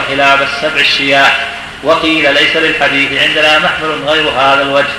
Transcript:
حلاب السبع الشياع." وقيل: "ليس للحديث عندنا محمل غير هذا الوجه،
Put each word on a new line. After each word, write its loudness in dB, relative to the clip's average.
حلاب 2
السبع -2
الشياع." 2
وقيل: 2
"ليس 0
للحديث 0
عندنا 2
محمل -2
غير 0
هذا 2
الوجه، 0